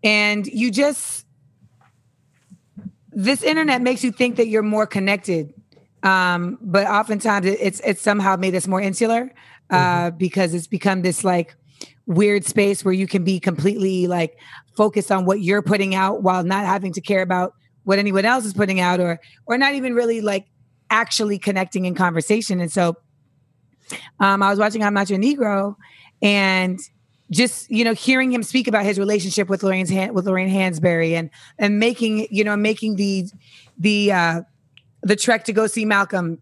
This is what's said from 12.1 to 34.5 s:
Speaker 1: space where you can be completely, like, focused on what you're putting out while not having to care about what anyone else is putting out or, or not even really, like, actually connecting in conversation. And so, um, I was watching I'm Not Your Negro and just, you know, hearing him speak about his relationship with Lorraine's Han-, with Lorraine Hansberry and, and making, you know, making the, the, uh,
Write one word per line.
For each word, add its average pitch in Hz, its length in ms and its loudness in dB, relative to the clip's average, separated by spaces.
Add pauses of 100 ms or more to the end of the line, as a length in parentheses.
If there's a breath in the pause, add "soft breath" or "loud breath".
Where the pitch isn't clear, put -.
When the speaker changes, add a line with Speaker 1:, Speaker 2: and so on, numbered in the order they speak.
Speaker 1:
space 202 400 0
where 190 80 2
you 190 140 0
can 185 160 0
be 185 160 0
completely, 185 680 0
like, 170 300 -2 (380 loud breath)
focused 208 360 0
on 190 140 2
what 196 160 2
you're 196 200 0
putting 196 340 0
out 190 280 0
while 185 200 2
not 196 220 -2
having 185 280 -2
to 185 80 -8
care 190 200 0
about 180 320 -2 (300)
what 196 160 2
anyone 196 260 0
else 240 200 2
is 202 80 -8
putting 190 260 0
out 180 200 2
or, 170 200 -2 (260 soft breath)
or 233 120 -2
not 277 160 2
even 262 200 -4
really, 233 280 0
like, 202 240 -2 (440)
actually 220 500 0
connecting 190 460 -2
in 180 100 -2
conversation. 180 680 0
And 170 100 -4
so, 170 240 0 (1200 loud breath)
um, 196 240 4
I 196 60 4
was 202 100 0
watching 214 240 0
I'm 202 100 0
Not 196 160 0
Your 196 100 0
Negro 208 560 0 (460 loud breath)
and 190 580 2 (500)
just, 233 400 -2
you 233 140 2
know, 226 100 2
hearing 262 380 0
him 247 120 -2
speak 254 260 -2
about 208 160 0
his 202 120 0
relationship 196 520 0
with 196 140 -2
Lorraine's 185 260 0
Han-, 190 240 -2
with 185 120 0
Lorraine 185 240 0
Hansberry 170 640 2
and, 165 180 -2 (300 loud breath)
and 208 180 2
making, 220 540 0
you 208 140 2
know, 208 100 -2
making 214 400 0
the, 196 300 0 (520 soft breath)
the, 208 360 2
uh, 170 280 0 (600)